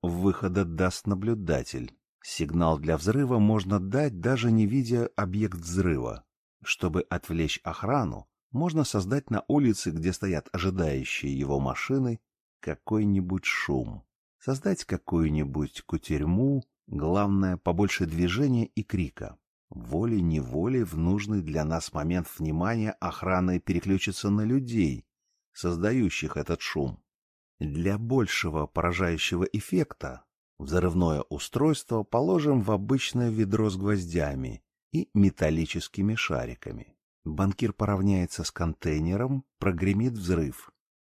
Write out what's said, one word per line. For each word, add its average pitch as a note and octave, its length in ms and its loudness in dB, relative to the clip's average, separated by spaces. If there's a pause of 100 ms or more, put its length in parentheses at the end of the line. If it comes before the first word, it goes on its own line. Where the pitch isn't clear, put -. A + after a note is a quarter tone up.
выхода F#2 600 2
даст F2 420 -2
наблюдатель. F#2 880 -2 (260)
Сигнал D#2+ 560 2
для D#2 180 0
взрыва B2 420 2
можно G#2 420 4
дать, G#2+ 400 0
даже A#2+ 320 2
не A2 140 6
видя A#2+ 500 2
объект G2 400 -2
взрыва. E2 680 0 (380)
Чтобы F2+ 480 -2
отвлечь E2 540 -2
охрану, F#2+ 640 -4 (240)
можно D#3 320 0
создать G#2+ 460 -2
на G#2+ 180 -2
улице, B2 420 2
где D#2+ 220 -2
стоят F2+ 400 -4
ожидающие D#2 840 -2
его C#2 220 0
машины, A#2+ 640 -2 (400)
какой-нибудь F#2+ 840 0
шум. A#1+ 600 -4 (340)
Создать C#3 460 -4
какую-нибудь D2+ 1000 -2
кутерьму, F2 800 0 (240)
главное, F#2+ 720 2
побольше F#2 500 0
движения G2+ 600 2
и - 180 -6
крика. - 520 -6 (340)
Волей-неволей E2+ 1120 0
в D#2 120 -6
нужный G2+ 460 0
для D2+ 220 -2
нас D#2+ 280 -4
момент E2 360 -2 (100)
внимания F#2+ 600 0
охраны F#2 580 0
переключится F#2+ 720 0
на G#2 120 2
людей, A2+ 640 0 (460)
создающих F2+ 840 0
этот D2+ 240 -2
шум. - 420 -4 (560)
Для E2+ 400 -2
большего G2+ 680 0
поражающего F2 760 0
эффекта - 800 -4 (380)
взрывное E2 640 2
устройство A#2+ 760 0
положим D3 600 2
в G2+ 80 0
обычное A#2+ 600 0
ведро G#2+ 380 2
с F#2 80 -2
гвоздями E2 840 -2 (300)
и D#3+ 220 0
металлическими F2 1000 2
шариками. B1 840 -6 (280)
Банкир G2 480 -2
поравняется F#2+ 720 0
с - 60 -4
контейнером, F2 920 -2 (140)
прогремит G2 560 0
взрыв. F2 560 -2 (420)